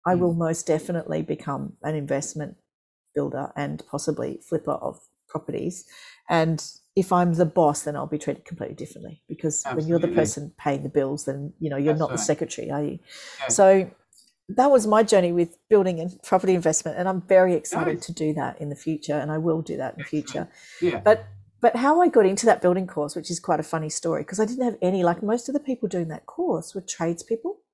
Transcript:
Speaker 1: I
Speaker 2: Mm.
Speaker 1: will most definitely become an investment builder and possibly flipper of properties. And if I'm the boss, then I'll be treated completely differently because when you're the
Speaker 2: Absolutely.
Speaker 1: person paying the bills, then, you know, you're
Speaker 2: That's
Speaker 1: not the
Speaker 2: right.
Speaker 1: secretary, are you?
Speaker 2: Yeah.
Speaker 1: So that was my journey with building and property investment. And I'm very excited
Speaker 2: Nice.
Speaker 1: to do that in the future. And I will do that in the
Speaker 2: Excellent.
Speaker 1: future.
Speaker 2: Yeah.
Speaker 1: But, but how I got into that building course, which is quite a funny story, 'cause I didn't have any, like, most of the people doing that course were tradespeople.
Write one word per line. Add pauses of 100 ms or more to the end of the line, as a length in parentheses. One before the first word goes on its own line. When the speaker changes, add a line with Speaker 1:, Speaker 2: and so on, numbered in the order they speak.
Speaker 1:
I
Speaker 2:
Mm.
Speaker 1:
will
most
definitely
become (100)
an
investment (560)
builder
and
possibly (100)
flipper
of (280)
properties. (420)
And (380)
if
I'm
the
boss,
then
I'll
be
treated
completely
differently
because (100)
when
you're
the
Speaker 2:
Absolutely.
Speaker 1:
person
paying
the
bills,
then,
you
know,
you're
Speaker 2:
That's
Speaker 1:
not
the
Speaker 2:
right.
Speaker 1:
secretary,
are
you? (440)
Speaker 2:
Yeah.
Speaker 1:
So (560)
that
was
my
journey
with (120)
building
and
property
investment.
And
I'm
very
excited
Speaker 2:
Nice.
Speaker 1:
to
do
that
in
the
future.
And
I
will
do
that
in
the
Speaker 2:
Excellent.
Speaker 1:
future. (340)
Speaker 2:
Yeah.
Speaker 1:
But, (360)
but
how
I
got
into
that
building
course,
which
is
quite
a
funny
story,
'cause
I
didn't
have
any,
like,
most
of
the
people
doing
that
course
were
tradespeople. (160)